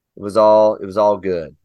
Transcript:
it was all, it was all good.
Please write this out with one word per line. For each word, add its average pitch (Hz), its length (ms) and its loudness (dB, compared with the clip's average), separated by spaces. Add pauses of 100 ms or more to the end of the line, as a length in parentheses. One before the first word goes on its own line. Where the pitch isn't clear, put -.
(180)
it - 40 -20
was 101 140 -8
all, 107 400 4
it 98 100 -14
was 95 120 -10
all 104 180 0
good. 87 500 -8